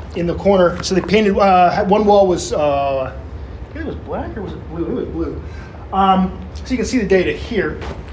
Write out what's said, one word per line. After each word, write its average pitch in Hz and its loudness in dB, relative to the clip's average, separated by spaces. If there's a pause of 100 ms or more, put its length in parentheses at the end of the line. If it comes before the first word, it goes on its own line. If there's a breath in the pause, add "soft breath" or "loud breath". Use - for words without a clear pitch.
(160)
in 170 -2
the 165 -2
corner. 185 4
So - -2
they 180 2
painted, 202 2
uh, 190 6
one 208 4
wall 202 8
was, 175 0
uh, 139 0
I - -14
think 320 -10
it - -8
was 220 -8
black 254 -8
or 214 -8
was 165 -10
it - -14
blue? 165 -6
It - -4
was - -4
blue. 156 -8 (500 loud breath)
Um, 190 2 (160)
so - -10
you 254 0
can 220 -2
see 262 -2
the 202 0
data 175 2
here. 165 -4 (340)